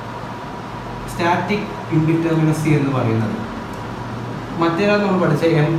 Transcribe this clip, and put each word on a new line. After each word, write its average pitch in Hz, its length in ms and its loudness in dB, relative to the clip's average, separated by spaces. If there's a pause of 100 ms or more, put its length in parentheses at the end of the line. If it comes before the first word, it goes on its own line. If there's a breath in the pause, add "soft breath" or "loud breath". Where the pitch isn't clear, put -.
(1120)
സ്റ്റാറ്റിക് 185 540 0 (300)
ഇൻഡിറ്റർമിനൻസി 160 840 2
എന്ന് 135 200 2
പറയുന്നത് 113 380 0 (1300)
മറ്റേതാണ് 202 420 2
നമ്മൾ 190 180 2
പഠിച്ച 151 220 2 (220)
M 160 120 2